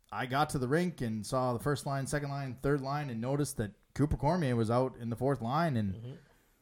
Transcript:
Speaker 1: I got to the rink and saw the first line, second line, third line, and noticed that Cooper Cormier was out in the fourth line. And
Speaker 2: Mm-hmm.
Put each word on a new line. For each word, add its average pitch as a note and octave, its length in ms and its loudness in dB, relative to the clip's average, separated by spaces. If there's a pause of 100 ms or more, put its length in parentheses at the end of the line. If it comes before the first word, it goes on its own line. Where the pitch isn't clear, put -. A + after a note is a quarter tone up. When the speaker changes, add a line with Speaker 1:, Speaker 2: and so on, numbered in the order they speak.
(120)
Speaker 1:
I A2+ 140 -4
got C#3+ 240 2
to D3 80 -2
the B2 100 0
rink E3+ 320 0
and A2 260 -4
saw B2+ 280 0
the A2+ 40 -2
first D3 280 -2
line, C3+ 200 -4
second C#3+ 240 -2
line, C#3 320 -6
third C#3 200 2
line, C#3 280 -2
and A2 100 -4
noticed C#3 360 0
that G#2 160 -2 (240)
Cooper C#3+ 200 4
Cormier C#3+ 380 2
was A2+ 160 4
out B2+ 300 4
in A#2 100 -4
the A2 60 -2
fourth C3+ 260 0
line. C#3 340 2
And G2+ 180 0
Speaker 2:
Mm-hmm. A#2 180 -12 (500)